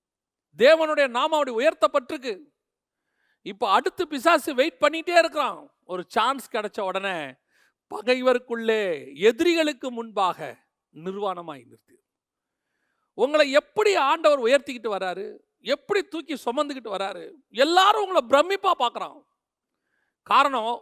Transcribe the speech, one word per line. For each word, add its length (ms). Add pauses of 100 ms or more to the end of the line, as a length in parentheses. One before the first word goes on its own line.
(580)
தேவனுடைய 500
நாமம் 300
அப்படி 160
உயர்த்தப்பட்டிருக்கு. 800 (1120)
இப்ப 240
அடுத்து 360
பிசாசு 480
வெயிட் 280
பண்ணிட்டே 360
இருக்கிறான். 420 (240)
ஒரு 240
சான்ஸ் 400
கிடைச்ச 320
உடனே 360 (760)
பகைவருக்குள்ளே, 920 (380)
எதிரிகளுக்கு 680
முன்பாக 480 (560)
நிர்வாணமாய் 720
நிறுத்தி. 320 (1200)
உங்களை 340
எப்படி 380 (120)
ஆண்டவர் 380
உயர்த்திக்கிட்டு 520
வராரு, 340 (400)
எப்படி 380
தூக்கி 300
சுமந்துக்கிட்டு 580
வராரு, 320 (320)
எல்லாரும் 480
உங்களை 220
பிரமிப்பா 480
பார்க்கறான். 440 (1080)
காரணம், 560